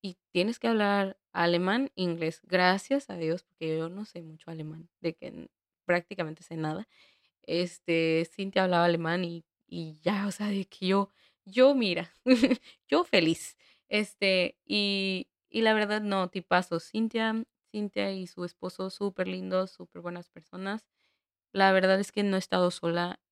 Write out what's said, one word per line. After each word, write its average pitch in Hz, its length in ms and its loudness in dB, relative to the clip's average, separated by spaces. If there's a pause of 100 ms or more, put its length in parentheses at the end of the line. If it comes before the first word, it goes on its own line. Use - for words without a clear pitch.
y 190 160 -10 (140)
tienes 202 260 0
que 233 100 -2
hablar 202 500 2 (140)
alemán, 180 600 2
inglés. 170 500 -4
Gracias 185 640 0
a 190 60 -8
Dios, 165 280 -2
porque 160 340 -6
yo 160 120 -4
no 202 160 -12
sé 175 160 -16
mucho 160 280 -18
alemán, 160 400 -12 (100)
de 160 160 -4
que - 120 -14
n-, - 200 -16 (380)
prácticamente 175 560 -4
sé - 140 -12
nada. 160 320 -4 (560)
Este, 165 920 0
Cintia 190 300 0
hablaba 175 220 4
alemán 170 380 0
y, 170 200 -10 (240)
y 160 340 -10
ya, 202 260 0
o 190 40 -4
sea, 208 160 -4
de 196 180 -2
que - 220 -8
yo, 196 220 2 (360)
yo, 254 300 6
mira, 175 380 -2 (120)
<laughs> 247 340 6 (280)
yo 339 160 4
feliz. 165 520 2 (320)
Este, 190 800 0
y, 196 600 -2 (220)
y 220 120 -2
la 220 120 4
verdad, 214 280 0
no, 196 280 -2
tipazo. 180 500 -2
Cintia, 226 640 -4 (280)
Cintia 202 400 -4
y 190 160 -8
su 180 180 -10
esposo, 185 440 -10
súper 190 380 -6
lindos, 185 440 -4
súper - 300 -18
buenas 175 280 -12
personas. 190 560 -10 (680)
La 190 200 4
verdad 190 280 4
es 202 120 -6
que 208 120 -2
no 196 120 2
he - 40 2
estado 180 320 2
sola 175 480 -4 (120)